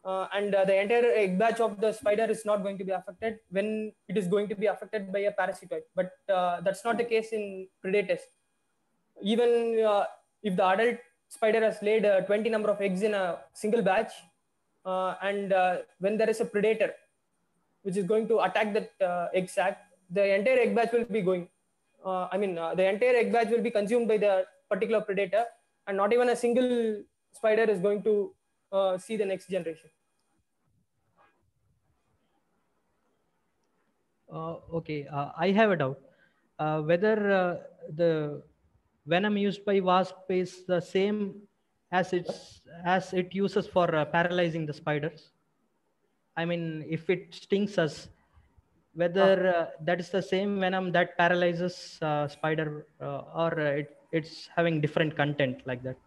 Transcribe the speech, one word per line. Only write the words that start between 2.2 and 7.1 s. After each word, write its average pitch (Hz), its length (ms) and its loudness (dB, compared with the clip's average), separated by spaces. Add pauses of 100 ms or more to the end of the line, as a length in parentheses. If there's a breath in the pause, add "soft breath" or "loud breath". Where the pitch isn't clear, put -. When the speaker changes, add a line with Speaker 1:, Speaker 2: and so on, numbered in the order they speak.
Speaker 1:
is 220 200 -4
not 208 180 0
going 196 160 -6
to 196 60 -8
be 185 80 -4
affected 202 460 -8 (120)
when 214 420 -4 (140)
it 190 100 -4
is 190 120 -2
going 202 200 0
to 214 60 -6
be 202 120 -2
affected 196 460 -4
by 202 80 -2
a 202 120 0
parasitoid. 185 500 -4 (140)
But, 185 160 -2 (160)
uh, 180 320 2
that's 190 240 -2
not 233 120 0
the 226 80 0
case 220 280 -2